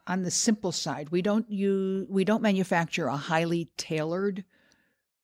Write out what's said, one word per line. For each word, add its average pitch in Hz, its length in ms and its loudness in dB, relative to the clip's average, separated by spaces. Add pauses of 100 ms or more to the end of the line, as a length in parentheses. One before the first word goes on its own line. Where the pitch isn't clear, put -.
on 185 160 -2
the 180 80 -2
simple 208 420 2
side. 151 380 -6
We 175 140 0
don't 214 260 2
use, 190 580 0
we 196 160 2
don't 214 200 2
manufacture 180 640 2
a 131 100 0
highly 165 580 0
tailored 180 680 -4 (800)